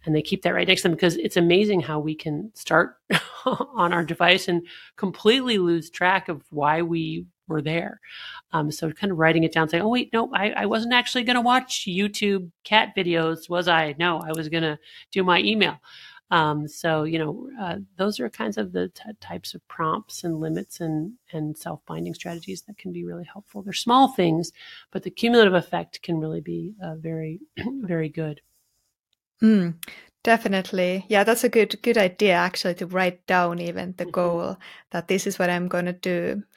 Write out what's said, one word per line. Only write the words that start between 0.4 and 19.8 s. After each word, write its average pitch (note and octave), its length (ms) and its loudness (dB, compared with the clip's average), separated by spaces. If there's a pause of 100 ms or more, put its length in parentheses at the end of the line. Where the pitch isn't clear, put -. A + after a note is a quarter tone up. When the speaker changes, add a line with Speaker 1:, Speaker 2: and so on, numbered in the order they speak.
Speaker 1:
that - 100 2
right F3 140 0
next F#3 140 2
to G3 60 2
them, E3 80 2
because E3+ 220 2
it's - 200 -2
amazing F3+ 420 4
how D3+ 200 -4
we D#3 160 -4
can D#3+ 400 -6
start E3 420 2 (120)
<laughs> - 360 -6
on A3 480 0
our E3+ 100 0
device F3 440 2
and F3 180 0 (300)
completely A3+ 640 2
lose E3+ 300 0
track F#3 380 0
of D3+ 240 -8
why D3+ 300 0
we E3 440 -4 (220)
were D#3 140 -2
there. D#3+ 380 -4 (520)
Um, D#3 200 0
so D#3 200 -4
kind G3 200 -4
of E3+ 80 -4
writing D#3+ 240 6
it D#3 100 0
down, D#3+ 160 2
saying, E3+ 140 0
"Oh, G#3+ 60 0
wait, B3 240 -2
no, A#3 200 0
I, G3+ 180 0
I G#3 140 -4
wasn't A3+ 280 -2
actually B3 300 0
gonna B3 180 2
watch B3+ 460 0
YouTube G3 640 0 (140)
cat G#3+ 340 2
videos, E3 520 0
was F3 180 0
I? D#3+ 320 4
No, E3+ 200 2
I D#3+ 120 -8
was D#3+ 180 -4
gonna D#3+ 300 -2 (320)
do F#3+ 120 0
my F3+ 160 6
email." G#3 400 0 (520)
Um, D3+ 360 2
so, D#3 360 -2
you D#3+ 160 -2
know, G3+ 300 -6 (100)
uh, F3 160 -6 (220)
those G#3 240 -2
are A3+ 80 -4
kinds A3 280 -6
of G3 140 -6
the F3+ 160 -2
t-, - 160 -16 (160)
types - 340 -12
of - 140 -18
prompts - 560 -6